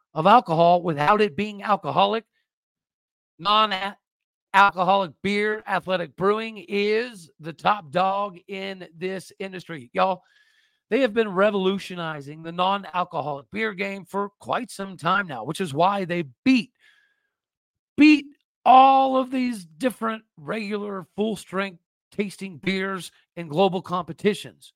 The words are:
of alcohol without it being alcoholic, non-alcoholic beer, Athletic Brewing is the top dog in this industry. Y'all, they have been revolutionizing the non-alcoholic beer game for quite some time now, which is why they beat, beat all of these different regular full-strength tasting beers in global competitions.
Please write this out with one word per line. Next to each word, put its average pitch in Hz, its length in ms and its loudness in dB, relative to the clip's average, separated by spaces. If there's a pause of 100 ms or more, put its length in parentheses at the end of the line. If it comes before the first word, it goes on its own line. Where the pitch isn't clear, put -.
(140)
of 156 140 0
alcohol 175 540 4
without 165 400 2
it 196 140 0
being 202 280 -6
alcoholic, 196 600 0 (1120)
non-alcoholic 196 1700 0 (120)
beer, 208 420 -2
Athletic 175 500 -4
Brewing 214 540 -2
is 208 680 -2
the 160 120 -14
top 185 380 -2
dog 190 480 -2 (100)
in 190 480 -12
this 185 440 -8
industry. 170 520 -12
Y'all, 185 300 0 (720)
they 226 80 2
have 233 160 0
been 220 180 -2
revolutionizing 175 1080 -2
the 165 80 -12
non-alcoholic 175 960 -4
beer 214 240 -4
game 196 320 -8
for 202 240 -6 (100)
quite 190 300 -6
some 196 280 -12
time 190 300 0
now, 123 160 -10
which 147 160 -8
is 175 140 -4
why 190 320 0
they 175 200 -4 (180)
beat, 254 280 2 (1300)
beat 285 300 6 (360)
all 269 540 8
of 254 140 -2
these 247 340 -4
different 220 580 -6 (140)
regular 202 760 -8
full-strength 196 680 -4 (300)
tasting 190 480 -8
beers 190 520 -4 (240)
in 170 120 -10
global 180 340 0
competitions. 170 960 -6